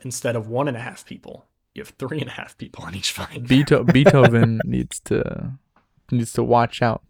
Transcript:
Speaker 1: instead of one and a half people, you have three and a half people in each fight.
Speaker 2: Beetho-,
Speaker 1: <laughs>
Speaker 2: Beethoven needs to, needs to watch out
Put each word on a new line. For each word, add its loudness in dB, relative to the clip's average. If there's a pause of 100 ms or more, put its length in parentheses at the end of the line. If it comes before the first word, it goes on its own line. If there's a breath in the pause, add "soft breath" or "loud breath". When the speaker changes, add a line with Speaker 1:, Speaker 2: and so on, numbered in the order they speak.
Speaker 1:
instead -6
of -6
one -4
and -6
a -10
half -14
people, -20 (280)
you -14
have -18 (100)
three -8
and -8
a -14
half -14
people -16
in -12
each -8
fight. -12
Speaker 2:
Beetho-, 4
Speaker 1:
<laughs> 4
Speaker 2:
Beethoven 6
needs -4
to, -4 (600)
needs -2
to 0
watch 2
out 0